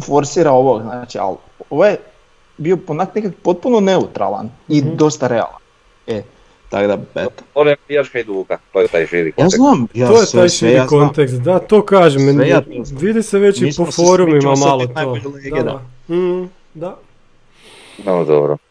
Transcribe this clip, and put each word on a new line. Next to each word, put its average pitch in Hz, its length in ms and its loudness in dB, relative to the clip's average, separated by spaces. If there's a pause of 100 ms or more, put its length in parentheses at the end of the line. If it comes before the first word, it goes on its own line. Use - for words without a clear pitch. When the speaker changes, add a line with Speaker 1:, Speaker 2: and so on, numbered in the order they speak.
Speaker 1:
forsira 151 500 0
ovo, 127 300 2
znači, 120 360 -12
al 95 180 -6 (340)
ovo 156 160 2
je 202 120 2 (600)
bio 165 180 -2 (100)
onak 170 280 -6
nekak 208 200 -6
potpuno 214 440 -2
neutralan 107 680 -2 (180)
i 151 140 0
Speaker 2:
Mhm. 156 140 -2
Speaker 1:
dosta 147 320 0
realan. 113 340 -4 (460)
E, 107 140 -6 (460)
tako 101 200 -2
da, 98 100 0 (180)
eto. - 280 -8 (120)
Speaker 3:
On 147 120 2
je 143 120 2
navijač 143 300 -4
Hajduka, 98 480 -8 (160)
to 95 80 2
je 87 60 2
taj 82 200 -2
širi 85 200 -2
Speaker 1:
Ja 78 60 -8
Speaker 3:
kontekst. 180 240 0
Speaker 1:
znam, 247 360 2
ja 120 140 -2
Speaker 2:
To 208 60 4
je 220 120 6
Speaker 1:
sve, - 140 0
Speaker 2:
taj 180 100 6
Speaker 1:
sve - 100 -4
Speaker 2:
širi 131 140 2
Speaker 1:
ja 131 140 2
znam. 147 120 2
Speaker 2:
kontekst, 143 360 0
da, 165 240 0
to 208 240 2
kažem, 170 380 4
Speaker 1:
Sve 139 120 4
Speaker 2:
meni 143 160 2
Speaker 1:
ja 165 120 4
to 120 220 -8
znam. 139 180 -12
Speaker 2:
vidi 214 220 0
se 196 160 -2
već 202 220 2
i - 20 -2
Speaker 1:
Mi 147 60 0
Speaker 2:
po 151 60 -4
Speaker 1:
smo 170 100 -2
se, 160 160 -4
mi 175 60 4
Speaker 2:
forumima 175 340 4
Speaker 1:
ćemo 139 140 2
se 139 60 2
Speaker 2:
malo 139 180 2
Speaker 1:
biti 123 140 -6
Speaker 2:
to. - 20 -12
Speaker 1:
najbolje 135 320 -6
lege, 139 240 -14
Speaker 2:
Da, 147 120 -4
Speaker 1:
da. 135 180 -8 (260)
Speaker 2:
da. 165 80 -6
Mm, 180 340 -4 (240)
da. 175 240 -14 (1000)
Speaker 3:
No, 92 260 -2
dobro. 73 320 0 (140)